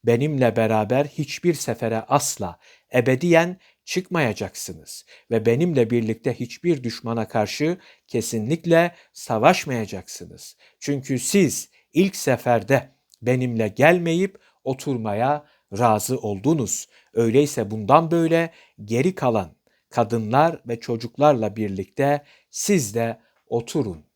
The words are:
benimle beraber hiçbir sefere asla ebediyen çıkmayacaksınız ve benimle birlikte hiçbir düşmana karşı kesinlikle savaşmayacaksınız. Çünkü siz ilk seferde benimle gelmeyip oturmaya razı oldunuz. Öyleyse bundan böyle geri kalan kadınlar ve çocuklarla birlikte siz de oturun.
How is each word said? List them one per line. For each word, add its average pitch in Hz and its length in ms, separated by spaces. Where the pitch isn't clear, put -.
benimle 123 520
beraber 110 480
hiçbir 156 500
sefere 113 460
asla - 580
ebediyen 160 640
çıkmayacaksınız 110 1200
ve 113 160
benimle 127 440
birlikte 117 440
hiçbir 135 500
düşmana 113 440
karşı 147 500
kesinlikle 165 880
savaşmayacaksınız. 113 1400
Çünkü 135 380
siz - 520
ilk 185 240
seferde 123 760
benimle 120 460
gelmeyip 170 680
oturmaya 131 840
razı 117 400
oldunuz. 110 720
Öyleyse 117 560
bundan 131 400
böyle 165 400
geri 127 300
kalan 110 420
kadınlar 117 760
ve 117 120
çocuklarla 117 760
birlikte 110 680
siz 135 440
de 113 260
oturun. 98 580